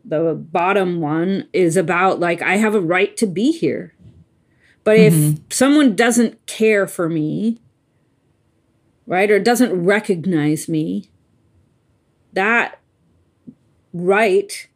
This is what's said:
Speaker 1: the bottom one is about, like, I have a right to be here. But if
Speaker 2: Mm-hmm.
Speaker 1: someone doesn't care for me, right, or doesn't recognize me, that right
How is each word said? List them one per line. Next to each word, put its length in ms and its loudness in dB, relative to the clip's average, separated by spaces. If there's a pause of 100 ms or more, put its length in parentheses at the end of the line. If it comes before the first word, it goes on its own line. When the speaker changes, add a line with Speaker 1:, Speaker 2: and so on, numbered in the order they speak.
Speaker 1:
the 320 -2
bottom 640 -2
one 540 -4
is 240 0
about, 420 0
like, 220 -2
I 160 0
have 180 0
a 60 0
right 360 -2
to 80 0
be 260 0
here. 420 -6 (880)
But 140 4
if 160 8
Speaker 2:
Mm-hmm. 360 0
Speaker 1:
someone 460 2
doesn't 520 0
care 400 0
for 200 -4
me, 520 -4 (1500)
right, 240 0
or 80 4
doesn't 320 2 (140)
recognize 840 0
me, 420 -6 (1200)
that 460 -2 (1120)
right 840 0